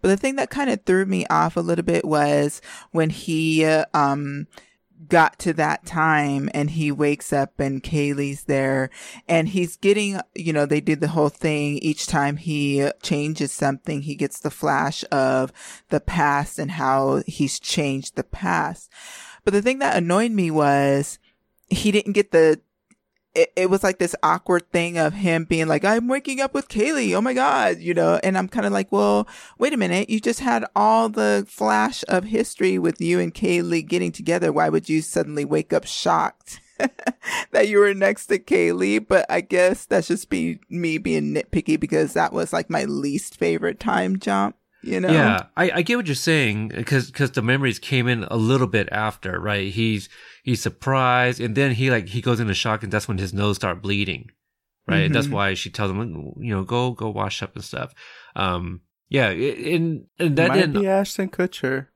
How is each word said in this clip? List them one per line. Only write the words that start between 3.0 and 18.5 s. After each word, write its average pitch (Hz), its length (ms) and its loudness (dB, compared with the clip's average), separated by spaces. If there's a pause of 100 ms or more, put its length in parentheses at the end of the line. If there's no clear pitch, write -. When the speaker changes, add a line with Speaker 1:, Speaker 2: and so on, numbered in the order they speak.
Speaker 1:
he, 160 560 0
uh, 156 300 4
um, 143 540 0 (600)
got 165 300 4
to 180 160 -2
that 151 320 0
time 147 680 0
and 147 180 -2
he 156 220 -2
wakes 147 400 -2
up 139 280 -2
and 135 220 -2
Kaylee's 143 640 -2
there 135 460 0 (380)
and 165 200 2
he's 180 280 -2
getting, 202 440 2 (140)
you 165 180 -4
know, 147 140 2
they 151 160 0
did 156 180 0
the 151 80 0
whole 156 220 2
thing. 147 480 -2
Each - 280 -4
time 143 300 0
he 143 540 0 (120)
changes 147 500 -2
something, 143 500 -4
he 147 120 -8
gets 143 260 -4
the 156 100 -4
flash 151 600 -2
of 131 400 2 (360)
the - 120 0
past 147 580 0
and - 140 -6
how 135 540 2
he's 143 320 -2
changed 139 580 -4
the - 80 -4
past. 165 680 -4 (540)